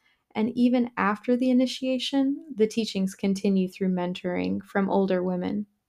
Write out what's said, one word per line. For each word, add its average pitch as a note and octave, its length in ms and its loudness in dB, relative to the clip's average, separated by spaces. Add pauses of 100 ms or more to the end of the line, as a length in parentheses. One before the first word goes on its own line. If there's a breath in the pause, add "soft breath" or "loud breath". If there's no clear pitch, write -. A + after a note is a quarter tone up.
(360)
And G#3+ 200 0
even A#3+ 400 2
after G#3 400 0
the B3+ 140 0
initiation, C4 880 0 (180)
the G#3+ 120 2
teachings G3+ 480 -2
continue G3 520 2
through F#3 220 -4
mentoring F3+ 720 -2
from G3 260 -2
older F#3+ 340 2
women. F#3 420 -4 (240)